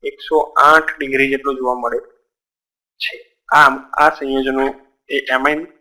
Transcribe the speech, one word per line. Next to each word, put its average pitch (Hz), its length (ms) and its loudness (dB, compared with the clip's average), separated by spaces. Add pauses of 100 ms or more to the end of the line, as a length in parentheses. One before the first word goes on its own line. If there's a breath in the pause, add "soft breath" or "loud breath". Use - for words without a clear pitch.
એકસો - 360 -4
આઠ 156 600 2
ડિગ્રી 135 300 0
જેટલો 135 240 -4
જોવા 127 200 -4
મળે 120 260 -6 (1000)
છે. - 360 -14 (180)
આમ 135 460 2
આ 151 100 6
સંયોજનો 135 640 -2 (360)
એ 139 80 -4 (140)
એમાઇન 147 340 -2 (160)